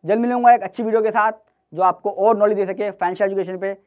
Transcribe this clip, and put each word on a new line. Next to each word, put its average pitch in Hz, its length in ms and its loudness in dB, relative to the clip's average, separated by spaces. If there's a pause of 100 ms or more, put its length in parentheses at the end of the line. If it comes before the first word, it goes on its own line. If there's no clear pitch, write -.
जल्द 208 180 0
मिलूंगा 240 320 4
एक 233 100 2
अच्छी 190 200 -8
वीडियो 220 180 0
के 214 100 0
साथ 220 200 0 (420)
जो 160 100 -4
आपको 185 260 0
और 208 280 2
नॉलेज 214 200 2
दे 196 80 0
सके 202 260 -6
फाइनेंशियल 190 380 -4
एजुकेशन 190 280 -6
पे। 196 160 -6 (140)